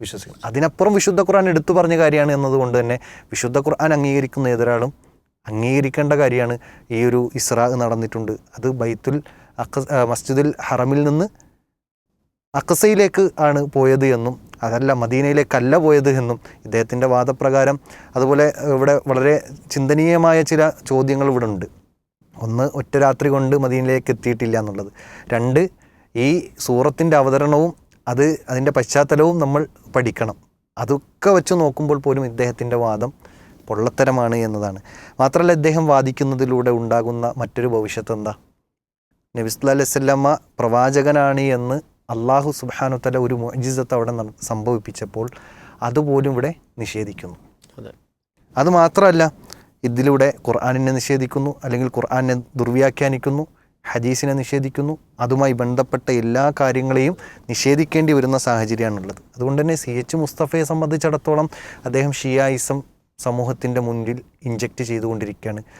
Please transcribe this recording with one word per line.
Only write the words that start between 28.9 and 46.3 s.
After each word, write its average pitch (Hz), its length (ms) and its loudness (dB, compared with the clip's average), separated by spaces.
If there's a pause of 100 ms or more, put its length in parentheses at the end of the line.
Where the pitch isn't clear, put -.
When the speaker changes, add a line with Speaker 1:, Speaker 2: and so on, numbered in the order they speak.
Speaker 1:
നമ്മൾ 143 220 0 (340)
പഠിക്കണം. 113 420 -2 (400)
അതൊക്കെ 139 520 -2
വെച്ച് 185 240 2
നോക്കുമ്പോൾ 151 520 0
പോലും 135 200 0
ഇദ്ദേഹത്തിൻ്റെ 120 580 -4
വാദം 110 280 -2 (560)
പൊള്ളത്തരമാണ് 120 800 0
എന്നതാണ്. 104 340 -6 (400)
മാത്രമല്ല 170 400 2
ഇദ്ദേഹം 160 280 0
വാദിക്കുന്നതിലൂടെ 131 840 0
ഉണ്ടാകുന്ന 117 540 -2 (120)
മറ്റൊരു 120 380 -4
ഭവിഷ്യത്ത് 107 420 -4
എന്താ? 104 160 -6 (1000)
നബി 113 140 -4
സല്ലല്ലാഹു 135 280 0
അലൈഹി 139 120 0
വസല്ലമ 139 440 2 (260)
പ്രവാചകനാണ് 139 880 2 (120)
എന്ന് 123 200 -4 (360)
അല്ലാഹു 127 380 0
സുബ്ഹാനഹു 131 480 -6
വ - 40 -12
തആല 127 220 -2
ഒരു 123 100 -2
മുഅ്ജിസത്ത് 123 600 -4
അവിടെ 117 220 -2
നട-, 110 220 -10
സംഭവിപ്പിച്ചപ്പോൾ 110 840 -6 (640)
അതുപോലും 139 440 0